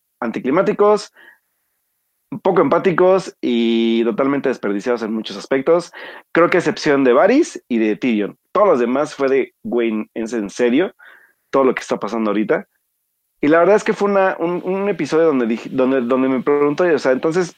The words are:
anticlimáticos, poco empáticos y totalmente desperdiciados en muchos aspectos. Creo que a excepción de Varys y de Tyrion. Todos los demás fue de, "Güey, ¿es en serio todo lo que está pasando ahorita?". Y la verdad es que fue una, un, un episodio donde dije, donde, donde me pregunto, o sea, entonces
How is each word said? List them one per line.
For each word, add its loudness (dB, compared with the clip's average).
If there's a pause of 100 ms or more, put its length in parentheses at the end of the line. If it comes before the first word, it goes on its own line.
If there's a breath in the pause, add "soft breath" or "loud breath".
(200)
anticlimáticos, 0 (1300 soft breath)
poco 2
empáticos 2
y 2
totalmente -2
desperdiciados -4
en -6
muchos -8
aspectos. -2 (400 loud breath)
Creo 4
que 2
a 2
excepción 0
de 4
Varys 2
y -2
de 0
Tyrion. -2 (140)
Todos 4
los 4
demás -2
fue 0
de, 0 (100)
"Güey, -2
¿es -8
en -4
serio 0 (560 soft breath)
todo 2
lo 2
que -10
está -6
pasando -4
ahorita?". -2 (760)
Y 0
la 4
verdad 4
es 0
que -2
fue -2
una, 0
un, -4
un -4
episodio 0
donde 2
dije, -4
donde, 0
donde 0
me -2
pregunto, 0
o 2
sea, 0
entonces -2